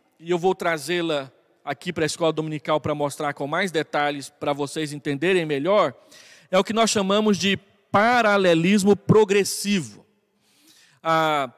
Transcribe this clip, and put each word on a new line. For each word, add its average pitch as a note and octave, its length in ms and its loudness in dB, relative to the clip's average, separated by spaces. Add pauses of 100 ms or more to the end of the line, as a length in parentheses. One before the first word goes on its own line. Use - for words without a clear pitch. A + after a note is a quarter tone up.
(180)
e E3 120 -8
eu F3 80 0
vou F#3 160 0
trazê-la E3 760 -4 (320)
aqui C#3+ 300 -8
para D#3+ 120 -2
a - 20 0
escola D#3+ 260 -2
dominical D#3 480 -4
para D#3 140 -4
mostrar D3 400 -4
com C#3+ 120 -8
mais E3+ 240 -2
detalhes, D3 600 -4
para D3 240 -4
vocês C#3+ 380 -6
entenderem D#3 520 -2
melhor, D3+ 500 0 (560)
é F#3 80 2
o G3 60 2
que G#3 100 -6
nós A3 160 2
chamamos G3+ 480 2
de F#3+ 180 0 (340)
paralelismo G3+ 1040 4
progressivo. G3 1080 0 (1000)
Ah, D#3 560 0